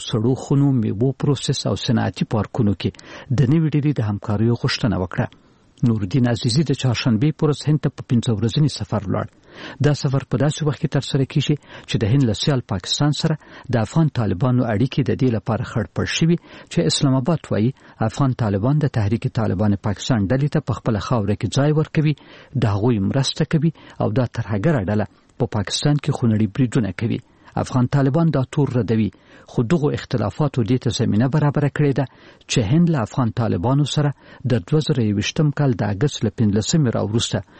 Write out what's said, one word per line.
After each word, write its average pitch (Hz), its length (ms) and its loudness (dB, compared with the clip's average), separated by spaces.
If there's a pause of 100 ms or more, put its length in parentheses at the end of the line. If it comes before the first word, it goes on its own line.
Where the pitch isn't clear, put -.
سړو 120 260 0 (120)
خونو، 139 340 2
میوو 110 400 0
پروسس 143 460 -2
او 113 100 0
صنعتي 110 480 -2
پارکونو 104 480 0
کې 95 180 -4 (380)
د 123 120 -4 (120)
نوې 160 220 2
ډیلي 147 180 0
د 107 180 -2
همکاریو 107 520 0
غوښتنه 117 420 0
وکړه. 104 220 -4 (640)
نوردین 113 420 0
عزیزي 120 320 0
د 139 180 0
چهارشنبې 120 580 2
په 160 80 0
ورځ 147 220 0
هند 151 160 2
ته 147 120 0
په - 140 -10
پنځه 117 280 2
ورځني 120 360 2
سفر - 320 -4
ولاړ. 104 200 -2 (600)
دا 147 140 4
سفر 135 300 0
په 143 120 0
داسې 147 240 0
وخت 151 160 -2
کې - 140 -2
ترسره 135 360 0
کیږي 147 240 0 (320)
چې - 140 -2
د 101 100 2
هند 139 160 4
له 104 140 0
سیال 131 200 0 (100)
پاکستان 143 480 -2
سره 160 140 0 (380)
د 117 140 2
افغان 160 320 2
طالبانو 120 560 2
اړیکې 127 340 0
د - 120 2
دې 127 160 2
لپاره 107 340 -2
خړپړ 104 360 -2 (100)
شوي 170 200 2 (340)
چې - 80 -6 (120)
اسلام 135 280 2
آباد 151 320 -2
وایي 107 240 0 (340)
افغان 131 360 0
طالبان 113 400 0
د 135 140 -2
تحریک 110 300 0 (120)
طالبان 104 360 2 (120)
پاکستان 101 420 0
ډلې 135 240 0
ته - 160 -2
په 107 80 -4
خپله 107 300 -2
خاوره 104 320 0
کې 107 80 -4 (100)
ځای 143 140 2
ورکوي، 151 420 0 (400)
د 127 100 0 (120)
هغوی 107 340 2
مرسته 135 460 -2
کوي 156 180 0 (240)
او 113 100 0 (120)
دا 120 180 0
ترهګره 113 500 0
ډله 104 180 0 (340)
په - 180 -2
پاکستان 147 440 0
کې - 140 -2
خونړي 110 380 2
بریدونه 117 480 0
کوي. 113 180 -2 (320)
افغان 123 340 0
طالبان 143 460 2
دا 143 100 0 (100)
تور 143 240 0
ردوي، 110 340 2 (420)
خو 131 100 0
دغو 143 340 2
اختلافاتو 120 640 -2
دې 120 220 0
ته 120 140 0
زمینه 110 360 2
برابره 147 340 2
کړې 143 300 0
ده 139 60 0 (440)
چې - 120 0 (100)
هند 165 240 4
له 131 120 0
افغان 113 340 -2
طالبانو 113 440 2 (100)
سره 143 180 2 (400)
د 113 180 2
دوه 156 160 4
زره - 180 0
یوویشتم 104 460 0
کال 135 320 0
د 104 100 0
اګست 110 320 -2
له 107 140 0
پنځلسمې 110 580 2
راوروسته 104 460 -2 (180)